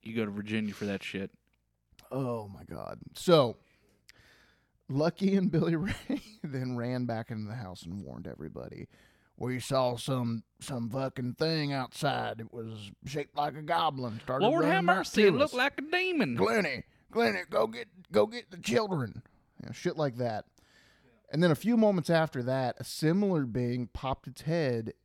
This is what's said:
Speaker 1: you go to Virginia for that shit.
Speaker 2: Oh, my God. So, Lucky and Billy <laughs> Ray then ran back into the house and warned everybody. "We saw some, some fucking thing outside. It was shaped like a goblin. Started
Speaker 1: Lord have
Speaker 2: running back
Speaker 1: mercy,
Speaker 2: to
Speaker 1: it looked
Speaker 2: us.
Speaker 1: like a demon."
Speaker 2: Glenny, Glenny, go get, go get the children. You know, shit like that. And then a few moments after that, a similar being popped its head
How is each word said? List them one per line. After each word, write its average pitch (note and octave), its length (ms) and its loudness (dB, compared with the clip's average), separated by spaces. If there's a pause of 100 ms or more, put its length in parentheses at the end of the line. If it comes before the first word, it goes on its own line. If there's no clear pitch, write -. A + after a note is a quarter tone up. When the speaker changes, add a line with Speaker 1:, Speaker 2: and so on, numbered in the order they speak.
Speaker 1:
you A2+ 140 -10
go A2+ 80 0
to G#2 80 -4
Virginia G#2 420 -2
for G#2+ 120 -8
that G2 160 -2
shit. G2 280 -6 (800)
Speaker 2:
Oh, A#2+ 360 -4
my G2 160 -16
God. G1+ 340 -12 (160)
So, C#3+ 420 6 (1300)
Lucky E3+ 480 2
and F3+ 140 2
Billy D#3+ 260 2
<laughs> - 0 -
Ray G3 160 -2 (500)
then B2+ 340 -4
ran B2 280 -2
back A2+ 260 -4
into G#2+ 180 -8
the A2 80 -10
house F#2 260 -12
and F2+ 220 -10
warned C2 220 -12
everybody. - 600 -12 (480)
"We B2+ 240 -4
saw B2+ 360 0
some, A#2 460 -2 (180)
some A#2 300 -6
fucking B2+ 440 -4
thing D#3 380 -2
outside. B2 680 -4
It A2+ 120 -14
was A2 380 -10 (160)
shaped C#3 300 -6
like D3 200 -2
a D#3 60 -12
goblin. C#3+ 600 -2
Started C3+ 220 2
Speaker 1:
Lord D#4+ 180 4
have C#4+ 80 4
Speaker 2:
running F#4+ 140 4
back - 120 6
Speaker 1:
mercy, C4 240 2
Speaker 2:
to G3+ 60 12
Speaker 1:
it F#3 60 8
looked C#4+ 200 4
Speaker 2:
us. B3 40 0
Speaker 1:
like C4+ 200 0
a D4 40 -6
demon." D#4+ 540 0
Speaker 2:
Glenny, F#3 480 0 (280)
Glenny, A3 280 2 (100)
go G#3+ 160 2
get, A#2 220 -8 (220)
go G#2+ 160 6
get - 240 -12
the F#3+ 80 -16
children. F#3 640 0 (400)
You - 40 -12
know, - 60 -10
shit - 240 -4
like C#3+ 200 0
that. A#2 300 -4 (840)
And D#3 120 2
then F3 80 8
a D3+ 60 6
few A#3 200 2
moments G#3 320 4
after D#3+ 360 2
that, B2+ 360 0
a B2 40 -8
similar F3 600 2
being B2 480 -2
popped - 340 -6
its B2+ 160 -16
head C3 520 -2 (100)